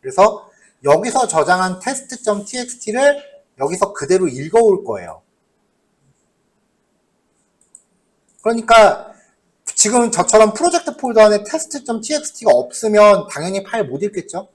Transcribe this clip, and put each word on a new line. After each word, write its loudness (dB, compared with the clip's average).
그래서 0
여기서 0
저장한 0
테스트 -10
점 -4
티엑스티를 -4
여기서 -4
그대로 0
읽어올 0
거예요. -12
그러니까 4
지금 0
저처럼 2
프로젝트 -2
폴더 0
안에 4
테스트 -8
점 -6
티엑스티가 -4
없으면 2
당연히 -8
파일 -6
못 -8
읽겠죠? -10